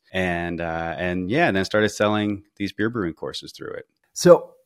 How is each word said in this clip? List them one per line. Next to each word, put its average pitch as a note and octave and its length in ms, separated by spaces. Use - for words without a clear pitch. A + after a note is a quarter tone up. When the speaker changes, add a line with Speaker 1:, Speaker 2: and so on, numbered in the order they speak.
Speaker 1:
And, E2+ 480
uh, E2 380
and F2+ 320
yeah, D#3 180
and G2 80
then F#2+ 100
started G#2+ 240
selling G#2 540
these G2+ 140
beer G#2+ 180
brewing G2 240
courses C#2 380
through - 220
it. - 140
Speaker 2:
So - 380